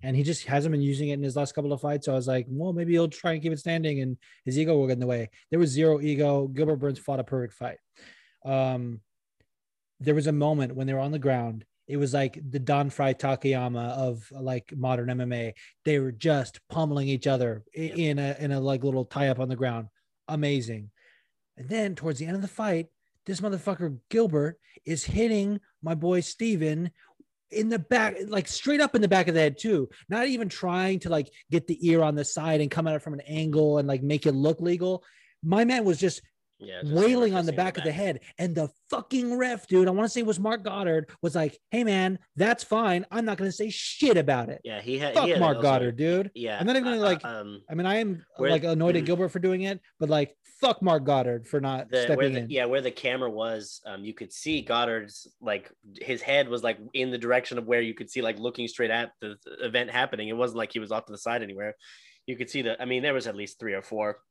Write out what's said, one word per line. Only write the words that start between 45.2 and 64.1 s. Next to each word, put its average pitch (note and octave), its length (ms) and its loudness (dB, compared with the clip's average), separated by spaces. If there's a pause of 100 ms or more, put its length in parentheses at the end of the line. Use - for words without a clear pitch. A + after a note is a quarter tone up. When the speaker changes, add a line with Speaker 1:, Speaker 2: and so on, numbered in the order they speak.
Speaker 2:
he F3 60 4
had F3 80 4
Speaker 1:
Mark D#3 180 4
Speaker 2:
also - 120 -2
Speaker 1:
Goddard, B2 280 4
dude. F3+ 380 0
Speaker 2:
Yeah, A2+ 240 -6
Speaker 1:
I'm F3 80 0
not B3+ 80 2
even B3+ 120 0
Speaker 2:
uh, B3 40 -2
Speaker 1:
gonna, A3+ 100 0
like, F#3 240 2
Speaker 2:
uh, - 20 -8 (140)
um, G#2 280 -12
Speaker 1:
I D#3+ 60 -6
mean, F3 100 -2
I G3 100 2
am, G3+ 300 -2 (120)
Speaker 2:
where C3+ 140 2
Speaker 1:
like, D#3 140 2
annoyed E3 320 2
at E3 80 0
Speaker 2:
<clears throat> - 0 -
Speaker 1:
Gilbert F3 240 0
for F#3 100 -6
doing F#3 240 0
it, G3 180 -6 (180)
but, D3+ 100 0
like, D3 280 2 (240)
fuck B3 200 2
Mark E3 220 4
Goddard B2 420 2
for D3 140 -2
not C3+ 300 -4
Speaker 2:
the, B2+ 80 0
where B2 80 2
Speaker 1:
stepping C3+ 280 2
Speaker 2:
the, B2+ 80 -2
Speaker 1:
in. A#2 80 -6
Speaker 2:
yeah, C3 140 0
where B2+ 160 2
the B2+ 120 -2
camera B2+ 380 -4
was, A2 560 -6
um, G2+ 200 -12
you G#2+ 80 -10
could - 180 -14
see D#3 300 -4
Goddard's, A2+ 640 -2 (140)
like, G#2 280 -4 (300)
his B2+ 220 -6
head C#3 260 0
was, A#2+ 160 -4
like, A2+ 140 -2 (160)
in C3 180 -2
the B2 60 -6
direction B2 400 0
of A#2 80 -6
where A#2+ 160 2
you A2+ 120 -4
could - 160 -12
see, B2+ 120 -6
like, A2+ 180 -4
looking A#2 300 -6
straight A2+ 220 -2
at A#2 280 -2
the, G#2+ 240 -12
the - 220 -12
event A#2+ 240 -2
happening. A#2 400 -2
It A2+ 80 -4
wasn't A#2 220 -2
like A2 120 -4
he A#2 80 -6
was A2 140 -8
off A2 140 -6
to - 40 -18
the G#2 60 -14
side A#2 260 -4
anywhere. G2+ 320 -10 (500)
You B2+ 120 -8
could A#2+ 120 -8
see C#3 120 -4
that. A#2 200 -2
I B2+ 40 -8
mean, B2+ 180 -2
there D3 100 0
was B2 140 -4
at G#2 80 -8
least G2+ 240 -12
three A2 140 -6
or F#2+ 80 -4
four G#2+ 380 -6 (120)